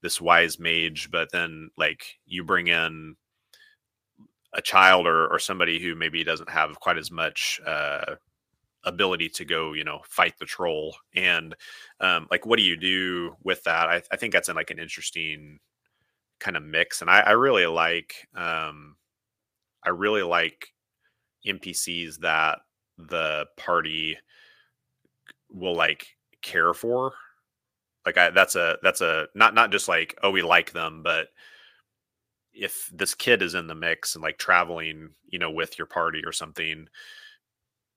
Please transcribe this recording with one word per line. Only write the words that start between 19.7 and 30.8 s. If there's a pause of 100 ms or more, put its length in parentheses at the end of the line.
I
really
like (720)
N
P
Cs
that (380)
the (100)
party (1300)
will,
like, (340)
care
for. (920)
Like,
I,
that's
a,
that's
a,
not,
not
just
like,
"Oh,
we
like
them,"